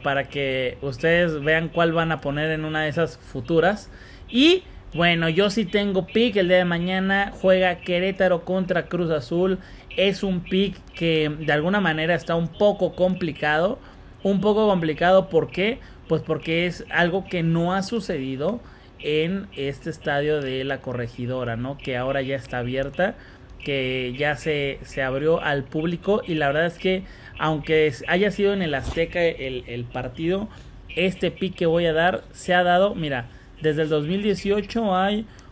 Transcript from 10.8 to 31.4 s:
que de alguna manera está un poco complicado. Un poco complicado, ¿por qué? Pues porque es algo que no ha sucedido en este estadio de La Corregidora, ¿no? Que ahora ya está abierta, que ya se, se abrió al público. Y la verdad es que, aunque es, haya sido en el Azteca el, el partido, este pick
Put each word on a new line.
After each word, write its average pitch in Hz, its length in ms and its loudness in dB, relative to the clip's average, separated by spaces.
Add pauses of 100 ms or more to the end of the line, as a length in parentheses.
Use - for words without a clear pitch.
que 156 420 0
de 156 160 -2
alguna 175 300 2
manera 160 320 0
está 165 220 -2
un 170 120 0
poco 202 460 2
complicado. 180 840 0 (420)
Un 196 180 2
poco 208 300 4
complicado, 180 600 4
¿por 156 200 2
qué? 214 300 -2 (280)
Pues 160 140 0
porque 160 460 -2
es - 240 -8
algo 175 340 2
que 180 160 -2
no 165 320 2
ha 190 80 0
sucedido 143 800 -4 (480)
en 170 480 0
este 139 360 -6
estadio 151 500 0
de 131 220 -4
La 135 180 -4
Corregidora, 123 760 -4
¿no? 131 200 -6
Que 135 180 -6
ahora 135 280 -2
ya 135 140 -4
está 123 220 -8
abierta, 135 560 -2 (480)
que 127 540 -4
ya 147 180 0
se, 143 480 -4
se - 200 -6
abrió 147 380 0
al 143 220 0
público. 170 640 -2
Y 180 80 -4
la 151 140 0
verdad 151 180 2
es 170 140 -6
que, 185 240 0 (340)
aunque 156 480 2
es, - 220 -2
haya 190 240 2
sido 202 220 2
en 196 100 -2
el 156 100 0
Azteca 165 480 -2
el, 131 460 -2
el 123 160 -8
partido, 147 640 -4 (480)
este 180 340 0
pick 185 240 -4